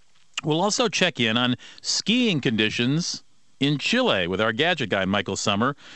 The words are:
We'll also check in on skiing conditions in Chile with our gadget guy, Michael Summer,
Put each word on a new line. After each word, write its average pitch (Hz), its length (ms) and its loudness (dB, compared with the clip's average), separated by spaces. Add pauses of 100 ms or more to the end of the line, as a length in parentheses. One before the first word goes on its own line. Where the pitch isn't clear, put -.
(440)
We'll 156 160 0
also 208 280 0
check 175 300 0
in 113 200 2
on 123 180 0 (240)
skiing 214 600 0
conditions 120 840 0 (340)
in 143 180 0
Chile 147 500 0
with 92 140 -2
our 113 140 2
gadget 147 340 0
guy, 98 160 0
Michael 98 320 0
Summer, 113 400 0 (200)